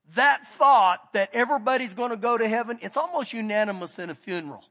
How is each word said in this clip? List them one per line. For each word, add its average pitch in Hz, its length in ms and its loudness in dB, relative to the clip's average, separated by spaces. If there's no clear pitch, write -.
that 269 300 2
thought 220 680 4
that 196 200 0
everybody's 247 600 0
gonna 233 240 -6
go 233 200 0
to 226 100 0
heaven, 233 340 -4
it's 196 160 -8
almost 320 340 -4
unanimous 208 680 -4
in 175 120 -10
a 151 60 -10
funeral. 156 560 -10